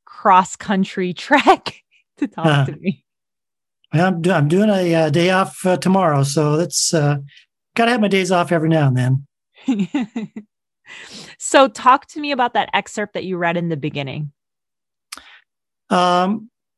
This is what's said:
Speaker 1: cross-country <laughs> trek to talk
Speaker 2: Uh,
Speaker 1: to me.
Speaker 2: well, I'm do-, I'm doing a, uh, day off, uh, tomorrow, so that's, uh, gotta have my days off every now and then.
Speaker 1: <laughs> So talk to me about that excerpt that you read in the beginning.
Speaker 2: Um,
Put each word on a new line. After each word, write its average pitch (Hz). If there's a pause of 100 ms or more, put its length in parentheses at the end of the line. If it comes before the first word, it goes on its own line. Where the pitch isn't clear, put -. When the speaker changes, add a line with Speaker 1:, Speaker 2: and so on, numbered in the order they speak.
Speaker 1:
cross-country 190
<laughs> -
trek - (340)
to 294
talk -
Speaker 2:
Uh, 143
Speaker 1:
to 147
me. - (920)
Speaker 2:
well, 165
I'm 170
do-, 175
I'm 151
doing 196
a, 180
uh, 160
day 170
off, 190
uh, 180
tomorrow, 175
so 147
that's, -
uh, 147 (580)
gotta 233
have 247
my 208
days 190
off 175
every 160
now 156
and 127
then. 131 (1080)
Speaker 1:
<laughs> 214 (920)
So 277
talk -
to -
me 294
about 247
that 208
excerpt 202
that 180
you 185
read 170
in 175
the 160
beginning. 143 (1600)
Speaker 2:
Um, 185 (280)